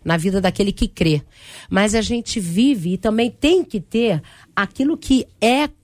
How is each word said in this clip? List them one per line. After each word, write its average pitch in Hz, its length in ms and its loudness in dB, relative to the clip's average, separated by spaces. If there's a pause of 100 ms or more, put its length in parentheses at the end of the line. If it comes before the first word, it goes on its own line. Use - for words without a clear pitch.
na 170 140 0
vida 185 240 0
daquele 196 300 0
que - 160 -2
crê. 156 340 0 (480)
Mas 202 240 2
a 226 80 0
gente 226 360 -6
vive 185 540 0
e 185 60 -2
também 226 320 0
tem 349 340 2
que 202 160 -8
ter 220 400 -2 (360)
aquilo 269 400 -2
que 262 280 0 (160)
é 262 280 2 (160)